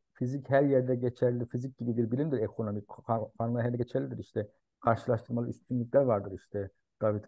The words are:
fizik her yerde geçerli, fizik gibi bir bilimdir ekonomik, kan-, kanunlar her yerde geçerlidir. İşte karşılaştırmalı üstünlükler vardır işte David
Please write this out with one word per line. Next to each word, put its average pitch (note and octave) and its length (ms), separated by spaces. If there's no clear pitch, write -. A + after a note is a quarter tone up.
fizik C3+ 380
her C#3 120
yerde C3 340
geçerli, B2 500
fizik C3 320
gibi A#2 180
bir A2+ 140
bilimdir C#3 280
ekonomik, G#2+ 500
kan-, A2+ 500
kanunlar A#2 240
her A#2+ 40
yerde B2 100
geçerlidir. B2 420
İşte G#2+ 300
karşılaştırmalı A#2+ 680
üstünlükler B2 540
vardır G2+ 300
işte F#2+ 380
David G#2 260